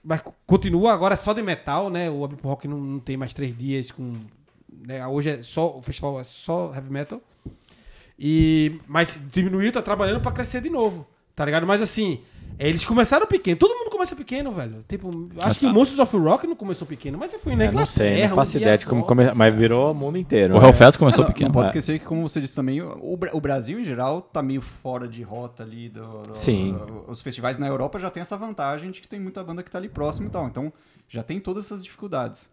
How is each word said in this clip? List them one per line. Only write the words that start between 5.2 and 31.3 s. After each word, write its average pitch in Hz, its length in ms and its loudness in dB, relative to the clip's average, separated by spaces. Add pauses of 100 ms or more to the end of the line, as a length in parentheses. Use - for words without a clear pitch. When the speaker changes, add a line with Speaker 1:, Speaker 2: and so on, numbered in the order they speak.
Speaker 1:
é 127 140 -8
só, 160 340 -4
o 127 40 -18
festival 139 380 -8
é 127 60 -12
só 170 500 -6
heavy 135 160 -12
metal. 147 300 -8 (1000)
E, 156 680 2
mas 165 300 -2 (140)
diminuiu, 190 400 0
tá 240 100 -4
trabalhando 208 380 -2
pra 247 120 -2
crescer 247 300 -6
de 302 80 -8
novo, 214 360 -2 (300)
tá 147 100 -4
ligado? 160 220 0
Mas 208 140 2
assim, 196 400 -2 (360)
é, 143 100 -2
eles 165 160 0
começaram 247 440 2
pequeno, 175 300 0
todo 466 200 4
mundo 466 140 -8
começa 359 240 -4
pequeno, 269 360 -8
velho. 113 360 -10
Tipo, 175 500 -10
acho 180 100 -2 (100)
Speaker 2:
Ah, - 20 -16
Speaker 1:
que 277 60 0
o 247 40 6
Speaker 2:
tá. 202 60 4
Speaker 1:
Monsters 269 240 4
of 226 180 4
Rock 185 300 2
não 339 80 -4
começou 180 320 -8
pequeno, 139 280 -12
mas 320 200 -10
foi 277 200 -6
na 220 100 4
Speaker 3:
É, 202 60 2
não - 140 2
sei, - 220 2
não 101 80 4
Speaker 1:
Inglaterra, 196 200 2
Speaker 3:
faço 139 220 2
Speaker 1:
um 110 40 2
Speaker 3:
ideia 107 160 6
de - 80 -2
Speaker 1:
dia - 40 -12
Speaker 3:
como 120 120 2
Speaker 1:
só. 113 60 -4
Speaker 3:
come-, 123 280 6
mas 113 200 8
virou 120 360 4
o - 20 -4
mundo 147 240 -6
inteiro, 104 380 4
Speaker 2:
O 98 40 10
Speaker 3:
né? 127 60 12
Speaker 2:
Hellfest 127 320 12
começou 131 260 6
Speaker 4:
É, - 40 4
não, - 40 0
Speaker 2:
pequeno. - 180 2
Speaker 4:
não 147 40 2
pode 123 120 4
Speaker 3:
É. - 40 2
Speaker 4:
esquecer 156 300 -2
que, - 60 -14
como 165 220 -4
você 151 140 -4
disse 135 140 -8
também, 135 260 -2
o, 175 160 -12 (160)
o - 20 -4
Bra-, 175 200 -6
o 156 40 0
Brasil, 139 400 -4
em 240 60 -6
geral, 135 360 -4
tá 160 200 -8
meio 135 200 -4
fora 123 460 -10
de 117 140 -14
rota 120 400 -14
ali 113 260 -16
do, 110 360 -18
do, 107 120 -16
Speaker 3:
Sim. 98 380 0
Speaker 4:
do, 107 380 -12
os 113 100 -14
festivais 123 380 -6
na 139 80 -4
Europa 139 320 -6
já 180 100 -8
tem 175 120 -12
essa 202 140 -10
vantagem 185 540 -8
de 185 100 -16
que - 80 -20
tem 208 120 -14
muita 190 240 -12
banda 170 180 -12
que - 80 -18
tá - 80 -12
ali 196 120 -12
próximo - 380 -6
e - 40 -10
tal. 165 160 -6
Então, 139 260 -8 (340)
já 117 140 -12
tem 165 180 -10